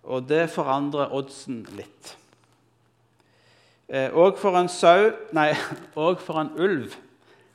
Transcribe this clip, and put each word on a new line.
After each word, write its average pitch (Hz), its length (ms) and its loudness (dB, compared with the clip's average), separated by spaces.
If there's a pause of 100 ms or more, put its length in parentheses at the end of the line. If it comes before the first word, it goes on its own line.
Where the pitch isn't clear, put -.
Og 127 220 -6
det 156 260 2
forandrer 143 580 -2
oddsen 135 540 -8 (100)
litt. - 400 -18 (1700)
Eh, 131 320 -2
og 190 240 6
for 185 160 2
en 180 120 2
sau, 190 420 6 (260)
nei, 151 140 4 (240)
<laughs> - 300 -8
og 175 200 0
for 160 160 -4
en 151 160 -6
ulv 156 380 -2 (600)